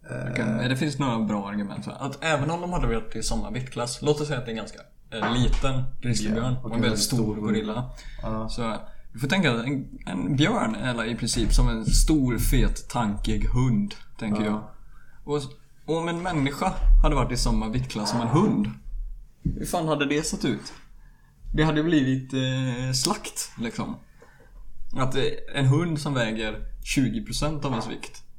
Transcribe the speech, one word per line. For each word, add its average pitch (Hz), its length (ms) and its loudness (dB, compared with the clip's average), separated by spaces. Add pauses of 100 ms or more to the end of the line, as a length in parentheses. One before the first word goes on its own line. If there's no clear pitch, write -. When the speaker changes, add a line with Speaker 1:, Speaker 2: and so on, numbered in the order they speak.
Speaker 1:
eh, 127 220 -6
Speaker 2:
Okej, 113 140 -2
men 110 240 -2
det 127 60 0
finns 147 240 -2
några 123 200 0
bra 104 300 -2
argument 101 360 -6
för - 60 -8
att - 320 -8
även 151 280 2
om 175 100 -2
de 175 120 -4
hade 139 140 2
varit 113 280 0
i 110 80 -2
samma 107 280 0
viktklass, 123 500 -6
låt 147 200 2
oss 147 60 -2
säga 135 120 -2
att 123 60 -6
det 120 60 -8
är - 20 -4
en 113 40 -6
ganska, - 220 -10 (320)
eh, 113 220 -2
liten 127 500 4 (180)
grizzlybjörn 113 520 2
Speaker 1:
Ja, 127 60 -2
och - 60 -6
Speaker 2:
och 110 60 -4
en 117 40 -2
Speaker 1:
en 120 60 2
Speaker 2:
väldigt 123 100 4
Speaker 1:
väldigt 104 140 0
Speaker 2:
stor 127 120 0 (160)
Speaker 1:
stor - 80 -2
Speaker 2:
gorilla. 107 480 0 (320)
Speaker 1:
Ja. 113 280 -4
Speaker 2:
Så 113 260 -2 (380)
du 113 60 -12
får 131 80 -2
tänka 175 240 4
att 117 140 0
en, 135 400 -4
en - 300 -2
björn, 151 400 2
eller 120 300 -2
i 117 100 -4
princip 113 380 0
som 127 160 8
en 110 160 -2
stor, 131 520 4
fet, 107 520 2
tankig 104 560 0
hund, 110 480 2 (260)
tänker 107 220 -2
Speaker 1:
Ja. 107 60 0
Speaker 2:
jag. 107 160 -2 (600)
Och, 147 180 -2 (440)
och 156 120 0
om 165 100 -2
en 170 160 -2
människa 170 500 0 (300)
hade 147 120 6
varit 123 160 2
i 123 60 -2
samma 110 320 2
viktklass 113 400 -2
som 120 120 0
en 117 60 0
hund, 190 420 4 (720)
hur - 220 -2
fan 165 220 -2
hade 147 180 2
det 147 200 0
sett - 200 -4
ut? 104 280 -2 (800)
Det 151 100 4
hade 151 200 2
blivit, 131 500 2
eh, 131 600 -2
slakt, - 680 -2
liksom. - 360 -4 (1040)
Att, 131 180 2
eh, 127 80 2 (320)
en 139 100 2
hund 151 340 4
som 147 140 -2
väger 110 540 -2 (160)
tjugo 113 420 0
procent 147 400 -2
av 139 60 0
ens 113 180 -4
vikt - 340 -12 (160)